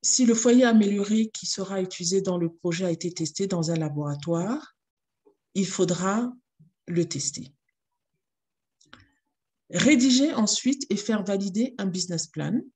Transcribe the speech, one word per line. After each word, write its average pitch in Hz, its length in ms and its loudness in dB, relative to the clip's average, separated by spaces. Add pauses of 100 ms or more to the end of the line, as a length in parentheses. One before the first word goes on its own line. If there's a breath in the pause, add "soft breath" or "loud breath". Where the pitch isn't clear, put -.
Si - 220 0
le 226 100 4
foyer 247 300 6
amélioré 214 680 4
qui - 140 -12
sera 190 360 -6
utilisé 185 380 -2
dans 185 180 -2
le 170 140 -2
projet 175 320 -4
a 175 80 0
été 170 200 -4
testé 170 360 -4
dans 170 240 -2
un 165 40 0
laboratoire, 160 1000 -4 (800)
il 185 120 0
faudra 190 640 -2 (540)
le 170 220 -2
tester. - 440 -8 (2250 soft breath)
Rédiger 254 640 4
ensuite 247 580 0
et 202 60 0
faire 208 280 -2
valider 202 540 -2
un 196 80 -4
business 175 420 -4
plan. 156 320 -4 (160)